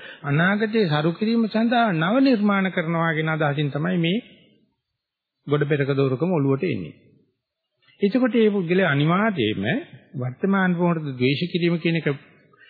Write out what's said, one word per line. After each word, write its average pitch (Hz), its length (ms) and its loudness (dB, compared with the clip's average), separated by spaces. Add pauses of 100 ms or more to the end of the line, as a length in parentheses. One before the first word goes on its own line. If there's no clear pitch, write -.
(200)
අනාගතයේ 202 680 0
සරු 151 240 0
කිරීම 226 340 0
සඳහා 233 440 0
නව 170 300 0
නිර්මාණ 202 500 2
කරනවා 165 420 -2
කියන 156 200 -2
අදහසින් 151 400 -2
තමයි 170 260 -2
මේ 170 220 0 (1300)
ගොඩ 147 180 2
පෙරක 139 260 0
දෝරුකම 139 400 0
ඔළුවට 139 340 0
එන්නේ. 104 280 -4 (1080)
එතකොට 240 340 2
මේ 214 180 4
පුද්ගලයා 180 380 0
අනිවාර්යයෙන්ම 147 760 0 (480)
වර්තමාන 180 600 0
මොහොතේ 165 420 -2
ද්වේෂ 131 320 0
කිරීම 170 300 0
කියන 165 200 -2
එක 156 100 -4 (640)